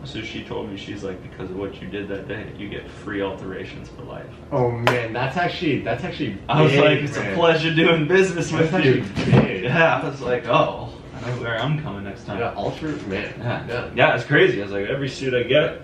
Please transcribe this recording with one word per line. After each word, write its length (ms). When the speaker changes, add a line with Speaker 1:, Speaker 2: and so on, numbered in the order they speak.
Speaker 1:
So 180
she 220
told 260
me, 80
she's 260
like, 240
"Because 220
of 80
what 240
you 60
did 220
that 180
day, 180
you 120
get 200
free 340
alterations 680
for 140
life." 220
Speaker 2:
Oh, 180
man, 440
that's 240
actually, 420
that's 240
actually 340
Speaker 1:
I 140
was 100
Speaker 2:
big, 120
Speaker 1:
like, 160
"It's 180
a 40
Speaker 2:
man. 140
Speaker 1:
pleasure 380
doing 340
business 440
Speaker 2:
That's 200
Speaker 1:
with 140
you." 180
Speaker 2:
actually 280
big. 220
Speaker 1:
Yeah, 400
I 40
was 140
like, 260
"Oh, 420
I 60
know 120
where 180
I'm 220
coming 220
next 220
time." 140
Speaker 2:
Yeah, 140
alter-, 340
man. 320
Speaker 1:
Yeah. 280
Speaker 2:
Yeah. 180
Speaker 1:
Yeah, 200
it's 100
crazy. 360
I 40
was 80
like, 140
"Every 220
suit 240
I 80
get." 420